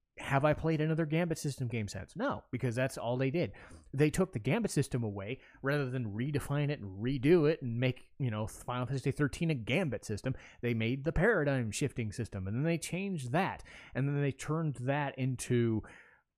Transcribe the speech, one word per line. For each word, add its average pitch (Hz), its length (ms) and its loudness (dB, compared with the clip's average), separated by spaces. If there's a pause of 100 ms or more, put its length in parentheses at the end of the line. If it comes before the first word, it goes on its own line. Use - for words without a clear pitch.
(180)
Have 139 260 2
I 151 80 6
played 160 280 0
another 156 260 2
Gambit 165 320 0
system 135 280 -4
game 113 220 -2
since?" 92 260 -10
No, 208 380 -4
because 120 240 -2
that's 131 200 0
all 123 200 -2
they 131 160 0
did. 143 180 0 (420)
They 147 180 4
took 180 220 2
the - 60 -4
Gambit 175 320 0
system 131 320 0
away, 101 380 -4 (200)
rather 139 300 0
than 123 220 -4
redefine 143 580 0
it 147 80 -4
and 98 240 -10
redo 143 480 6
it 165 120 0
and 120 180 -2
make, 127 300 0 (100)
you 127 100 0
know, 107 160 -2
Final 123 400 -4
Fantasy 135 240 0
thirteen 147 400 2
a 156 40 2
Gambit 139 500 0
system. 113 320 -2 (240)
They 120 120 2
made 117 300 0
the 156 80 -2
paradigm 143 600 2
shifting 120 400 -2
system, 101 340 -6
and 98 80 -4
then 127 80 0
they 165 160 2
changed 165 540 -4
that, 156 320 -2 (280)
and 131 140 -2
then 143 140 0
they 143 100 2
turned 151 520 -2
that 139 360 0
into 120 640 2 (560)